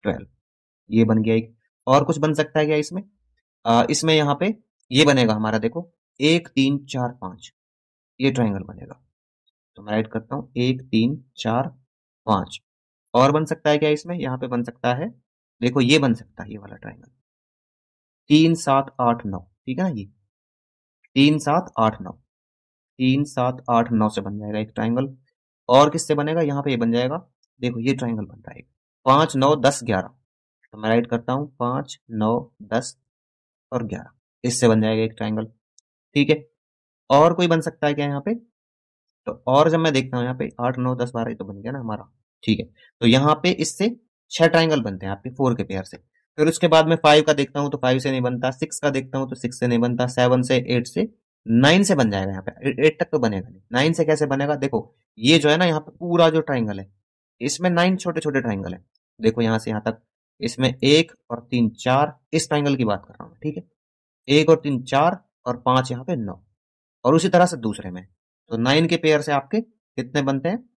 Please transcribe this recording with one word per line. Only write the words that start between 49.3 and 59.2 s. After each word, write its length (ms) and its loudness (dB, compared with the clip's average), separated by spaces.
सिक्स 240 -8
से 60 0
नहीं 120 2
बनता, 300 0
सेवन 340 2
से, 140 0
एट 180 0
से, 220 -4
नाइन 360 6
से 120 2
बन 160 2
जाएगा 200 -4
यहाँ 120 -8
पे, 100 -10
ए-, 160 -2
एट 140 -6
तक 120 -4
तो 60 -2
बनेगा 300 -4
नहीं। 120 -20
नाइन 200 0
से 120 -2
कैसे 220 0
बनेगा? 300 -2
देखो, 380 -6
ये 200 4
जो 100 2
है 80 4
ना 80 2
यहाँ 160 0
पे 120 -20
पूरा 380 2
जो 120 0
triangle 380 -4
है, 100 -18
इसमें 300 -4
नाइन 260 2
छोटे-छोटे 440 -4
triangle 340 -6
है। 100 -20